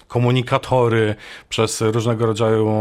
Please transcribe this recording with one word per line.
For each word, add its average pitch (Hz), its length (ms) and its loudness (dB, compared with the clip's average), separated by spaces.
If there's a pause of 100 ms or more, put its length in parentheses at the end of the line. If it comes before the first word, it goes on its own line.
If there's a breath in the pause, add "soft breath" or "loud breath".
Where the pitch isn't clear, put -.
komunikatory, 123 1040 0 (340 loud breath)
przez - 320 -2
różnego 113 460 0
rodzaju, 110 420 0 (120)